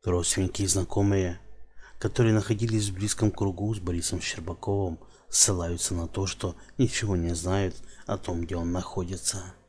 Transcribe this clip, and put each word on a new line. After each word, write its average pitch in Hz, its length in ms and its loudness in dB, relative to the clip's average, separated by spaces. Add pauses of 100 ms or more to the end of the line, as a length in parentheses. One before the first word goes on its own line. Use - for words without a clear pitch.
Родственники 92 600 2
и 95 40 0
знакомые, 95 720 2 (600)
которые 113 340 4
находились 110 560 2
в 92 60 -6
близком 104 360 2
кругу 98 420 -2
с 104 60 -4
Борисом 87 400 -2
Щербаковым, 87 800 -2 (300)
ссылаются 87 640 2
на 85 140 -2
то, 98 200 -2
что - 280 -4 (220)
ничего 110 380 2
не 85 200 2
знают 92 400 0 (320)
о 101 100 0
том, 87 240 -4
где 85 140 -4
он 85 160 -2
находится. 90 840 -4 (160)